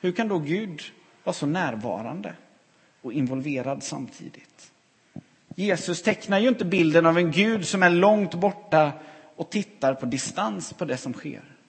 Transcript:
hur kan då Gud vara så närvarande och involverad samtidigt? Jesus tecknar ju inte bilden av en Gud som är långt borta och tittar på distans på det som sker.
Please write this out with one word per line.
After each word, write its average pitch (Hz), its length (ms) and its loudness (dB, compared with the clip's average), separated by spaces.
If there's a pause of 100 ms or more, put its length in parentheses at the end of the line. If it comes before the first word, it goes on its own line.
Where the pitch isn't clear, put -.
hur 185 120 0
kan 220 160 -2
då 196 100 0
Gud 165 440 -4 (420)
vara 180 100 -2
så - 120 -4
närvarande 131 880 -4 (680)
och 123 100 -8
involverad 135 680 -4
samtidigt? - 880 -14 (840)
Jesus 180 480 -2
tecknar 202 360 0
ju 226 100 4
inte 226 160 0
bilden 165 420 4
av 165 120 6
en 175 120 2
Gud 196 360 2
som 190 160 0
är 175 80 8
långt 190 440 4
borta 165 580 2 (440)
och - 140 -8
tittar 139 440 -2
på 135 120 -8
distans 180 680 -4
på - 120 -6
det 135 120 -4
som 127 160 -8
sker. - 400 -12 (160)